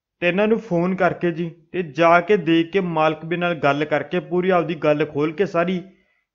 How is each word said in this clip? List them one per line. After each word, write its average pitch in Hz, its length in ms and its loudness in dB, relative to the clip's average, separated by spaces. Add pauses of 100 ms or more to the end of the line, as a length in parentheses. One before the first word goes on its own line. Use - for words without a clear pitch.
(200)
ਤੇ 175 80 -2
ਇਹਨਾਂ 196 200 0
ਨੂੰ 220 120 0
ਫੋਨ 180 360 -2
ਕਰਕੇ 175 360 0
ਜੀ, 165 180 -6 (220)
ਤੇ 180 120 -4
ਜਾ 165 380 4
ਕੇ 202 160 2
ਦੇਖ 165 340 2
ਕੇ 196 80 0
ਮਾਲਕ 160 460 0
ਵੀ 170 120 -4
ਨਾਲ 175 180 -2
ਗੱਲ 143 300 0
ਕਰਕੇ 151 340 -2
ਪੂਰੀ 180 300 -2
ਆਪਦੀ 170 260 0
ਗੱਲ 151 300 0
ਖੋਲ 147 260 -2
ਕੇ 190 140 -2
ਸਾਰੀ, 175 380 -2 (520)